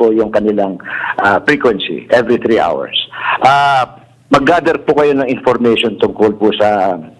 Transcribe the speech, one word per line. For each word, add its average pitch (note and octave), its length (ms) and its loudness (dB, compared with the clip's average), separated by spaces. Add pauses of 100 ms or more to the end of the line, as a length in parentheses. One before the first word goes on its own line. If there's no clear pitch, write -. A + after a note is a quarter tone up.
po A2+ 80 4
yung A2 240 0
kanilang, G#2 480 -2 (400)
ah, G2+ 240 2
frequency. G#2 640 -2
Every A#2 320 2
three A2+ 160 0
hours. D2+ 400 -2 (480)
Ah, C#3 560 2 (320)
mag-gather D3+ 480 2
po D3 160 0
kayo D3 160 4
ng C3+ 160 0
information A#2 720 0
tungkol G#2+ 320 2
po G#2 240 0
sa, G2 400 0 (220)